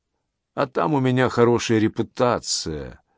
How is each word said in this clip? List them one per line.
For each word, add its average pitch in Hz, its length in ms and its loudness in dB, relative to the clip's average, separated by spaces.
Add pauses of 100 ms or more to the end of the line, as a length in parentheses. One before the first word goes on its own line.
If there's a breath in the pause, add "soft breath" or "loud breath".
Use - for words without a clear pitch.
(540)
А 139 120 -2
там 160 280 -2
у 139 60 0
меня 127 280 2
хорошая 117 500 2
репутация. 104 1200 -4 (180)